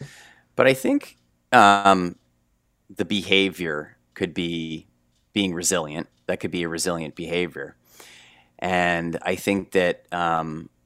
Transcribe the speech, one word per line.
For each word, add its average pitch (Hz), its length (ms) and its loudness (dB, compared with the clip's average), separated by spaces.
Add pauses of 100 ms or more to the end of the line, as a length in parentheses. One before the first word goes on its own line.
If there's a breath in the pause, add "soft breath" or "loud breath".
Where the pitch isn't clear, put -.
(560 loud breath)
But 127 100 4
I 135 80 6
think, - 420 -4 (360)
um, 101 640 6 (800)
the 101 100 -2
behavior 87 920 0 (180)
could 80 200 -6
be 82 520 -6 (460)
being 95 220 0
resilient. 82 520 -4 (200)
That 90 120 -4
could 87 120 -8
be 87 120 -4
a 82 60 -4
resilient 82 480 -6
behavior. 85 600 -6 (840 loud breath)
And 87 640 -2
I 92 120 -2
think 98 380 -2
that, 87 400 0
um, 80 560 -4 (180)